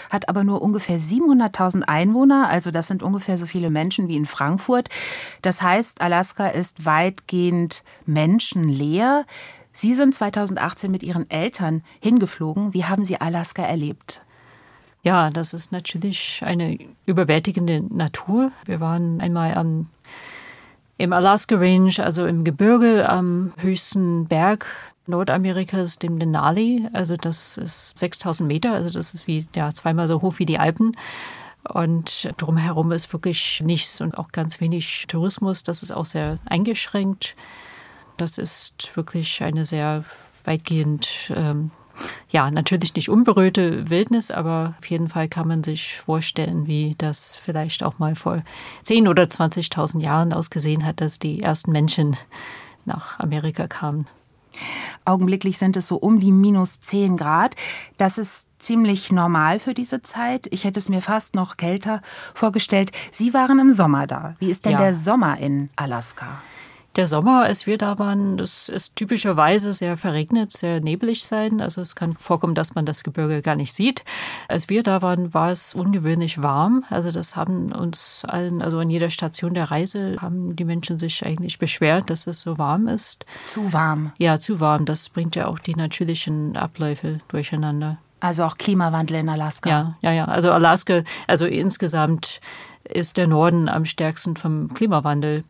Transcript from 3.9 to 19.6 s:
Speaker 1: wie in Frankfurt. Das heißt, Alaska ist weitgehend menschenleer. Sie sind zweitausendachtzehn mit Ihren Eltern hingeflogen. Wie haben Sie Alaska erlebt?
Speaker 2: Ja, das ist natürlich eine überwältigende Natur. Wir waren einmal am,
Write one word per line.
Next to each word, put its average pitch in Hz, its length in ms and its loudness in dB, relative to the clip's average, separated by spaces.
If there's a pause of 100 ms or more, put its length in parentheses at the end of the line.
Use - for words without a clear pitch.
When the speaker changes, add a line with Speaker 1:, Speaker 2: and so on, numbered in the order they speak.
Speaker 1:
wie 170 80 -2
in 147 120 0
Frankfurt. 190 600 0 (540)
Das 185 200 0
heißt, 190 380 2
Alaska 175 480 0
ist 165 360 -4
weitgehend 175 1000 0 (240)
menschenleer. 160 1200 2 (480)
Sie 226 220 0
sind 269 200 4
zweitausendachtzehn 196 800 -2
mit 185 100 -4
Ihren 170 260 -4
Eltern 165 540 -2 (180)
hingeflogen. 196 720 0
Wie 185 120 0
haben 196 200 0
Sie 185 160 -2
Alaska 170 420 -4
erlebt? 147 600 -4 (800)
Speaker 2:
Ja, 175 280 4
das 160 240 -4
ist 165 180 -12
natürlich 185 720 -6
eine 170 340 -2 (260)
überwältigende 170 760 2
Natur. 196 720 -2 (120)
Wir 180 140 -4
waren 165 420 0
einmal 170 340 0
am, 160 340 -2 (1080)